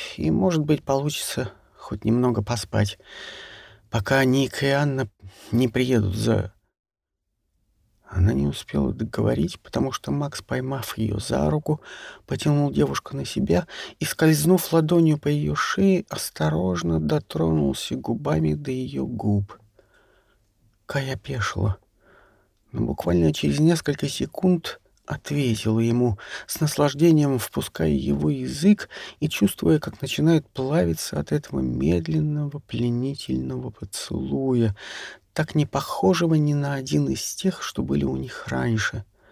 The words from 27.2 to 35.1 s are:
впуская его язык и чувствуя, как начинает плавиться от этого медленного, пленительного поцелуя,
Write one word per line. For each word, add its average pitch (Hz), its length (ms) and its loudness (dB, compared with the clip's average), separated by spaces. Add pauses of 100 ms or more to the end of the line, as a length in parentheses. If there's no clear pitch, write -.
впуская - 500 -2
его 143 400 0
язык 143 600 2 (300)
и 156 80 0
чувствуя, 160 520 2
как - 240 -8
начинает 151 440 2
плавиться 160 720 -2
от 147 120 -6
этого 143 300 -2
медленного, 147 1000 0
пленительного 127 1120 -4
поцелуя, 131 1040 -2 (580)